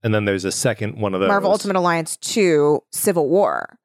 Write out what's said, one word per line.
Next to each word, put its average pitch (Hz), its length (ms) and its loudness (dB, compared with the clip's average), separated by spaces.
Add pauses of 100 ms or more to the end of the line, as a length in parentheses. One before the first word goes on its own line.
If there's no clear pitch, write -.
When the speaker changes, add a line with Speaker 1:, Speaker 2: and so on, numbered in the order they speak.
Speaker 1:
And 110 120 0
then 104 100 0
there's 98 200 0
a 95 60 -2
second 107 480 -4
one 101 140 -2
of 92 80 -2
those. 95 80 2
Speaker 2:
Marvel 196 220 2
Ultimate 202 240 -2
Alliance 170 420 -2
two, 151 640 2 (100)
Civil 170 380 0
War. 139 560 0